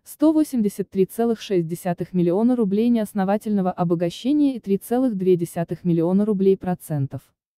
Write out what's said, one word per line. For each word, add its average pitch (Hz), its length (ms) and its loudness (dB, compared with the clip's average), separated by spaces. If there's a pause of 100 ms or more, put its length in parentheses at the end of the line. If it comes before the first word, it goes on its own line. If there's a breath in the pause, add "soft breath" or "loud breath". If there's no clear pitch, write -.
сто 311 240 2
восемьдесят 233 560 0
три 190 160 2
целых 233 360 -2
шесть 175 260 -2
десятых 170 460 -6
миллиона 180 420 2
рублей 220 360 0
неосновательного 202 840 0
обогащения 180 840 0
и 226 60 -10
три 196 180 -2
целых 240 380 -2
две 185 180 2
десятых 170 480 -4
миллиона 175 420 2
рублей 196 320 2
процентов. 151 640 -6 (360)